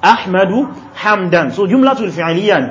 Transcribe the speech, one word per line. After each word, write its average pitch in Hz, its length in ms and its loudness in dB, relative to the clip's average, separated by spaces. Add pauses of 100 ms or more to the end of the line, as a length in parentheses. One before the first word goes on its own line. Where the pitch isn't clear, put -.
Ahmadu 196 640 0 (260)
hamdan. 175 580 0
So, 202 140 -2
jumlatul 262 440 2
fi'liya 170 500 0
ni. 127 100 -4